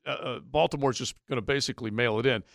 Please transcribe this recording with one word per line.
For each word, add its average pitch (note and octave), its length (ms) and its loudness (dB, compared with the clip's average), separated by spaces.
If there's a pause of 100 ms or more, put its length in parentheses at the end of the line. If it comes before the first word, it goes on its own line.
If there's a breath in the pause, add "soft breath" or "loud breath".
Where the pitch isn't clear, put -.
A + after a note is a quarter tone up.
uh, C#3+ 60 -8
uh, B2+ 300 -6
Baltimore's C#3 580 2
just - 160 -4 (160)
gonna B2 140 -2
basically C3 480 -2
mail A2 280 2
it A#2+ 60 2
in. A#2 180 2 (120)